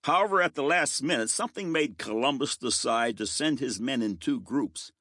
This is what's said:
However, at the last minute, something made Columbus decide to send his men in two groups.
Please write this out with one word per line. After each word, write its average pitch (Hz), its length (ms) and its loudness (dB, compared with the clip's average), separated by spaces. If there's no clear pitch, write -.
However, 190 360 4
at 175 140 2
the 147 80 -2
last 151 400 2
minute, 127 280 0
something 165 420 -4
made 143 260 0
Columbus 131 580 -2
decide 117 640 0
to 107 80 -2
send 151 320 -2
his 120 220 -4
men 123 220 -2
in 101 160 -2
two 139 200 -2
groups. 139 640 -6